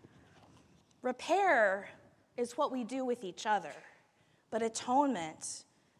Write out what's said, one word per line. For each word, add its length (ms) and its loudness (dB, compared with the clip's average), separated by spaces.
Repair 880 2
is 220 -4
what 120 2
we 140 -4
do 220 -4
with 180 -2
each 220 -10
other, 280 0
but 120 -2
atonement 1040 0